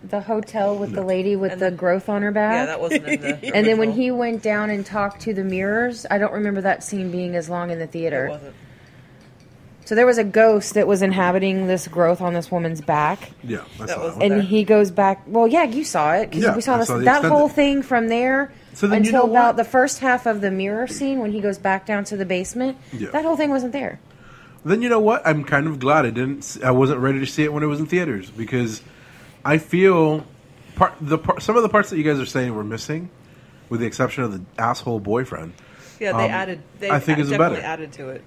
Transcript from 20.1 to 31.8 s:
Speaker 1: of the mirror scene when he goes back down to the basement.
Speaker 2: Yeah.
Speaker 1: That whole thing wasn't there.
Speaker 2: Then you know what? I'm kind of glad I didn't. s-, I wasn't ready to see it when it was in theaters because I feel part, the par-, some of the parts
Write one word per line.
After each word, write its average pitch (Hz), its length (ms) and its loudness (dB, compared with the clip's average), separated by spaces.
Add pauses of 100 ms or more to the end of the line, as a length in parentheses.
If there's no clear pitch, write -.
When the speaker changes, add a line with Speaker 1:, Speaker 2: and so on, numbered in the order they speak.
Speaker 1:
of 214 160 0
the 196 80 0
mirror 202 380 -2
scene 269 320 -4
when 214 120 -4
he 208 80 -4
goes 196 200 -2
back 190 260 -2
down 208 200 -4
to 208 120 -8
the 190 80 -4
basement. 226 520 -4 (160)
Speaker 2:
Yeah. 214 180 -8
Speaker 1:
That 302 140 -2
whole 320 120 0
thing 294 140 0
wasn't 254 220 -2
there. 269 260 -8 (640)
Speaker 2:
Then 202 180 2
you 247 80 0
know 233 100 4
what? 214 260 2
I'm 151 180 2
kind 147 240 0
of 147 120 -4
glad 139 280 4
I - 20 0
didn't. 131 300 -4
s-, - 240 -14
I 127 80 4
wasn't 131 280 4
ready 135 200 0
to 135 80 -4
see 151 160 -2
it 151 100 -2
when 147 80 -2
it 151 60 0
was 147 120 -2
in 156 60 -2
theaters 139 460 -2
because 113 500 -4 (640)
I 151 140 4
feel 165 680 4 (500)
part, - 240 2
the 156 200 -2
par-, 175 200 -2
some 220 160 -2
of 240 80 4
the 208 60 0
parts 208 220 0